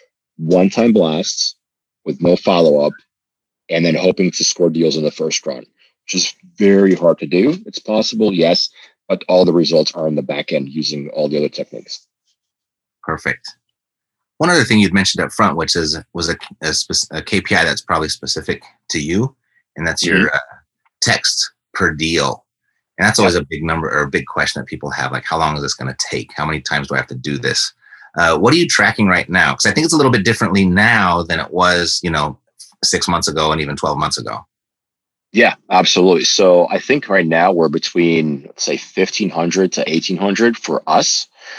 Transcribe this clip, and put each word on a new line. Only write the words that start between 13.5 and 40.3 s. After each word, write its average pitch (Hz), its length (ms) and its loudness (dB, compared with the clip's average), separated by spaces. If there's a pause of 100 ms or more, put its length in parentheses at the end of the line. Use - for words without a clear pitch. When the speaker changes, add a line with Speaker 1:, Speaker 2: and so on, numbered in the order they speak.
Speaker 2:
One 160 120 0
other 170 140 4
thing 107 160 4
you'd 95 140 4
mentioned 95 300 0
up - 80 -6
front, 92 260 0
which 80 180 -2
is, 80 220 -2 (160)
was 85 160 -6
a, 85 80 -2 (240)
a 78 120 -4
spec-, - 240 -4 (140)
a 78 100 -8
K 95 200 -2
P 101 140 -2
I 85 100 4
that's 76 160 -2
probably 78 280 -2
specific - 540 -6 (260)
to - 120 -4
you, 92 340 -2 (420)
and 82 100 -6
that's 78 180 -4
your, - 120 2
Speaker 1:
Mm-hmm. 73 180 0
Speaker 2:
uh, - 240 -8 (420)
text - 520 -2 (200)
per 85 200 -2
deal. 76 520 -2 (520)
And 90 100 2
that's 143 120 0
always 92 160 4
Speaker 1:
Yep. 82 80 0
Speaker 2:
a 69 60 -12
big 78 140 -8
number 82 240 -2
or 73 140 -2
a 71 80 -2
big 85 160 -4
question - 340 -4
that 69 80 -10
people - 220 -10
have, 69 220 -6
like, 64 120 -8
"How - 140 -4
long 78 180 0
is 73 60 -6
this 69 140 -4
gonna 65 240 -8
take? - 360 -6
How 73 100 -4
many 78 140 -4
times 69 280 -6
do - 80 -6
I - 20 -2
have 64 100 -4
to 67 80 -12
do 65 220 -6
this?" - 340 -4 (460)
Uh, 82 200 2
what 104 160 4
are 165 40 4
you 170 100 2
tracking 101 400 0
right 90 220 2
now? 82 240 2
'Cause - 140 -2
I 104 40 2
think 151 140 0
it's 165 80 0
a 160 40 2
little 139 140 4
bit 104 140 0
differently 101 400 2
now 95 560 2
than 82 180 -4
it - 120 -8
was, 87 520 0
you 90 60 -2
know, 76 300 -4 (440)
six - 240 0
months 87 200 -2
ago 78 240 0
and 80 100 -2
even 71 140 -6
twelve 73 240 -4
months 76 180 -4
ago. 53 280 -10 (880)
Speaker 1:
Yeah, 107 240 4 (140)
absolutely. 92 540 4
So 90 460 4
I 98 100 -2
think 143 300 -2
right 95 180 2
now 82 240 2
we're 82 180 2
between, 80 800 0
let's - 160 -10
say, 69 140 -4
fifteen - 520 -2
hundred 85 440 0
to - 140 -2
eighteen 80 300 -2
hundred 101 400 0